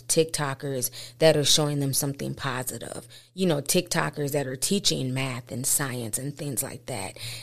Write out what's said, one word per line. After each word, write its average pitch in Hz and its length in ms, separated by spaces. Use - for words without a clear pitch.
TikTokers 139 840
that 156 180
are 147 60
showing 147 360
them 139 140
something 139 400
positive. - 760
You 185 100
know, 151 160
TikTokers 156 720
that 143 160
are 131 80
teaching 147 580
math 131 380
and 120 120
science 123 540
and 139 180
things 143 280
like - 240
that, 98 320